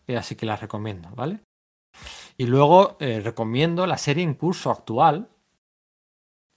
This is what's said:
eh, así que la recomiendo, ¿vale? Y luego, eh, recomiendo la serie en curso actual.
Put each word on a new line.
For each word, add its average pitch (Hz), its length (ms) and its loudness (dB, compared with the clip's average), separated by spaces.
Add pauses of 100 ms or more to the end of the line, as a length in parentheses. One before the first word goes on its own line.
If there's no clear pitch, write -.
eh, 123 100 -4
así 110 200 -8
que 117 100 -6
la 107 100 -4
recomiendo, 104 580 -10
¿vale? 151 260 -8 (960)
Y 127 80 -2
luego, 147 540 6
eh, 117 220 -2
recomiendo 135 640 -2
la 160 120 -2
serie 151 260 -2
en 156 80 -2
curso 151 380 -4
actual. 147 580 0 (1300)